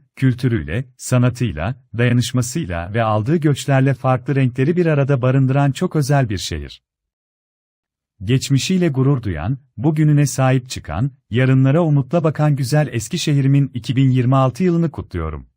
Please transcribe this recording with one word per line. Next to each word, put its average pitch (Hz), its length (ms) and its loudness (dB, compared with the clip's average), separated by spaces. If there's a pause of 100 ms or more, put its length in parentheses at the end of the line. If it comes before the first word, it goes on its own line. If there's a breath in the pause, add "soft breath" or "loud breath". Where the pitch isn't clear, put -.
(160)
kültürüyle, 120 680 -2 (120)
sanatıyla, 123 880 -2 (140)
dayanışmasıyla 120 960 -2
ve 117 80 0
aldığı 110 340 0
göçlerle 139 580 0
farklı 127 400 -2
renkleri 135 420 0
bir 175 100 2
arada 139 360 0
barındıran 131 500 2
çok 180 240 -4
özel 139 320 2
bir 98 100 -4
şehir. 73 440 -10 (1400)
Geçmişiyle 135 640 0
gurur 131 340 0
duyan, 95 360 -4 (180)
bugününe 151 500 2
sahip 131 420 0
çıkan, 95 420 -4 (200)
yarınlara 131 540 4
umutla 147 400 0
bakan 151 320 2
güzel 143 360 0
Eskişehir'imin 139 800 0
iki 117 220 -4
bin 135 140 4
yirmi 127 260 2
altı 131 280 0
yılını 170 260 2
kutluyorum. 80 560 -8 (100)